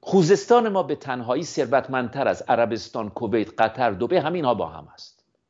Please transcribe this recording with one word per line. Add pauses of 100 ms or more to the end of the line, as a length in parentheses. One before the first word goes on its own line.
خوزستان
ما
به
تنهایی
ثروتمندتر
از
عربستان،
کویت،
قطر،
دبی،
همینها
با
هم
است (240)